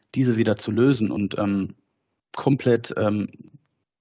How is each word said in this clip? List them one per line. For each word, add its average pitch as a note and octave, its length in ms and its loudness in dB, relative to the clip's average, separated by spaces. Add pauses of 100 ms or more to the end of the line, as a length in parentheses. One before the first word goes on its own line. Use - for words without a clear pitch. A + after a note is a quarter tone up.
(140)
diese B2 220 2
wieder A2 200 2
zu - 140 -8
lösen A#2 400 2
und, G2+ 280 -4
ähm, G2 360 -2 (600)
komplett, B2 640 0
ähm, G#2 320 0 (720)